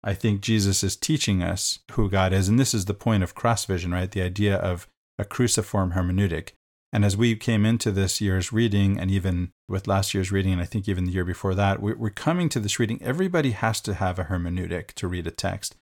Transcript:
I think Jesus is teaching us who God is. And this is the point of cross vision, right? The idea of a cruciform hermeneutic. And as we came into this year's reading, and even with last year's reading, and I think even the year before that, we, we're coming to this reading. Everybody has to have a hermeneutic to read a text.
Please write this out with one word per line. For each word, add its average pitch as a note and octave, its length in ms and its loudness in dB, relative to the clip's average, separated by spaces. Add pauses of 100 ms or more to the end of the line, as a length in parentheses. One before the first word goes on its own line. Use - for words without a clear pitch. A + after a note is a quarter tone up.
I G2 100 -2
think G2+ 260 0
Jesus G2+ 440 2
is F#2 100 0
teaching G#2+ 480 0
us - 380 -2 (100)
who G#2 180 2
God F#2+ 240 4
is. F#2+ 160 2
And A2+ 120 4
this B2+ 120 2
is G2+ 120 0
the G2 100 -2
point G#2 300 2
of - 100 -6
cross - 300 0
vision, F2+ 260 -2
right? F2+ 220 -2
The F#2+ 100 -2
idea G2 320 2
of F2+ 320 -2 (320)
a G2+ 60 -2
cruciform G2+ 720 0
hermeneutic. F2+ 580 0 (400)
And G#2+ 120 4
as G2 120 4
we A2+ 180 4
came G#2+ 320 2
into A2+ 240 2
this F#2+ 300 0
year's F#2 320 0
reading, G2+ 480 2
and F#2+ 100 -2
even F2+ 400 0 (180)
with F#2+ 200 -4
last G2 260 0
year's F#2+ 160 0
reading, F#2+ 220 2
and F2+ 100 0
I - 20 -2
think G2+ 240 -4
even F2+ 180 0
the F2+ 60 -2
year F#2 120 0
before F#2 320 -2
that, G2 260 2
we, G#2 100 -2
we're A2 180 -4
coming E3+ 400 0
to B2 100 -2
this G#2 180 -4
reading. A2+ 240 -2
Everybody D#3+ 480 0
has A2 300 -2
to G#2 140 -4
have F#2 260 -2
a E2 60 -4
hermeneutic F2 680 -4
to - 160 -6
read F2 180 -4
a E2+ 60 -6
text. - 500 -6